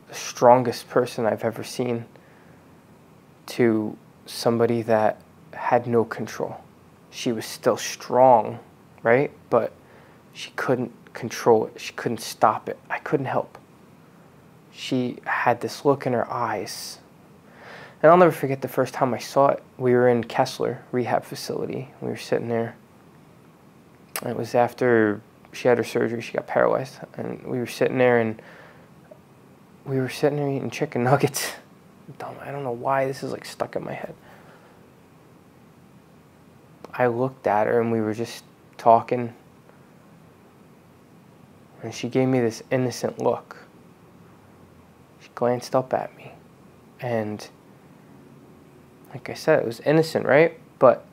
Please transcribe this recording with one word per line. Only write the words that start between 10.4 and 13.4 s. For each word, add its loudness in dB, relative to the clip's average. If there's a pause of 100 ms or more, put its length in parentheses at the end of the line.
couldn't -2 (200)
control 2
it. -14
She -12
couldn't -6
stop 0
it. -8 (100)
I -6
couldn't -4
help. -6 (1120)